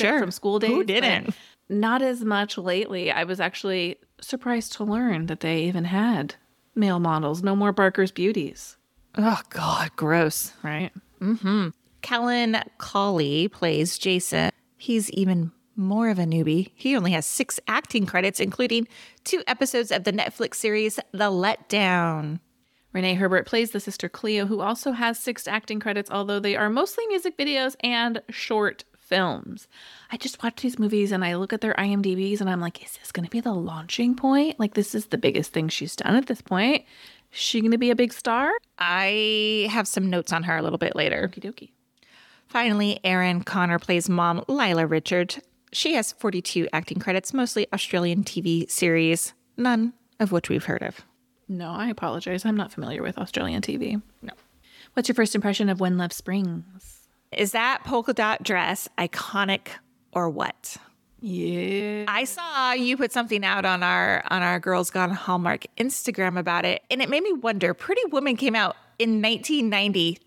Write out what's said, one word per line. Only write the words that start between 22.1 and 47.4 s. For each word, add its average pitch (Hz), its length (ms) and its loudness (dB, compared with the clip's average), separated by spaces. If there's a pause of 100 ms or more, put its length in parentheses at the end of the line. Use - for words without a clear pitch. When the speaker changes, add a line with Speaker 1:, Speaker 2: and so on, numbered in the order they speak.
Speaker 2:
Renee 185 220 0
Herbert 185 320 4
plays 226 240 0
the 208 100 -4
sister - 280 -8
Cleo, 214 380 -2
who 208 140 -2
also 233 320 -2
has 233 260 0
six - 280 -6
acting 214 340 -4
credits, 202 300 -4
although 202 300 -2
they 202 160 0
are 208 120 2
mostly 339 380 -2
music 370 320 -2
videos 277 420 -2
and 240 480 0
short - 560 -2 (140)
films. 175 720 -2 (420)
I 240 60 -8
just - 260 -10
watch 233 180 -4
these 247 180 -2
movies 208 340 2
and 185 120 0
I 175 120 0
look 190 160 -4
at 220 80 -4
their 220 180 0
I 196 80 2
M 202 160 2
D 190 140 0
Bs 196 240 0
and 190 100 0
I'm 180 100 0
like, 170 240 -6
"Is - 140 -14
this - 140 -16
gonna 170 160 -6
be 226 120 -4
the 233 140 -2
launching 170 600 -2
point? 277 440 4
Like, 214 160 0
this 208 200 0
is 214 120 -4
the - 120 -2
biggest - 340 0
thing 160 160 0
she's - 280 -6
done - 200 2
at 262 100 4
this - 160 -4
point. 220 420 2 (480)
Is - 60 -12
she - 220 0
gonna 226 180 4
be 240 120 4
a 233 60 4
big 240 160 4
star?" 247 380 0 (280)
Speaker 1:
I 214 920 2
have 214 180 0
some 190 220 0
notes 180 220 0
on 170 100 0
her 170 140 0
a 160 60 -2
little - 160 0
bit - 180 -2
later. 156 360 0
Speaker 2:
Okie - 100 -18
dokie. - 280 -14 (760)
Speaker 1:
Finally, 208 580 2
Erin 180 380 2
Connor 175 360 2
plays 170 320 2
Mom 170 380 2
Lila 196 380 2
Richard. 175 500 0 (360)
She - 220 0
has 220 180 0
forty-two 180 600 -2
acting 165 240 -4
credits, 185 340 -2
mostly 240 400 0